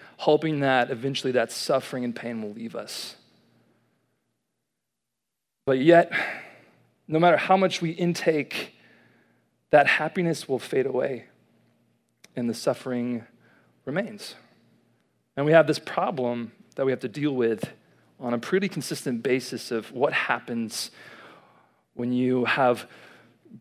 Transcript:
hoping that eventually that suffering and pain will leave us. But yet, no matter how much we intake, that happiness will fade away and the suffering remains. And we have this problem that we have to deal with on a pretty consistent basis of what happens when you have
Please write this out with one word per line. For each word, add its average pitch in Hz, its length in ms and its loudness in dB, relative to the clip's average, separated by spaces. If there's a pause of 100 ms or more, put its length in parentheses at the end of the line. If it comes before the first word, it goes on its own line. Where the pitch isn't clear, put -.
(180)
hoping 151 420 2
that 131 320 2
eventually 131 400 -4
that 117 200 2
suffering 131 520 -2
and 120 120 -4
pain 117 260 -8
will 104 100 -8
leave 113 240 -12
us. - 400 -12 (2500)
But 135 140 2
yet, 165 320 8 (960)
no 156 120 0
matter 170 180 6
how 190 200 4
much 190 240 0
we 165 100 -2
intake, 170 840 -2 (960)
that 147 160 6
happiness 165 600 -2
will 131 120 -2
fade 131 260 -2
away 131 400 -4 (1120)
and 120 140 -2
the 110 40 -2
suffering 123 680 -4 (640)
remains. 139 500 -8 (1000)
And 143 80 -2
we 156 80 4
have 156 140 10
this - 120 0
problem 123 720 -4 (240)
that 139 100 -2
we 135 60 2
have 127 80 -2
to 123 100 -6
deal 143 220 -4
with 117 400 -2 (480)
on 120 140 -4
a 120 40 -2
pretty 185 320 -2
consistent 131 540 -6
basis 127 480 -2
of 113 200 -4
what 131 220 0
happens 117 760 -4 (1040)
when 123 180 -6
you 127 340 0
have 123 420 0 (720)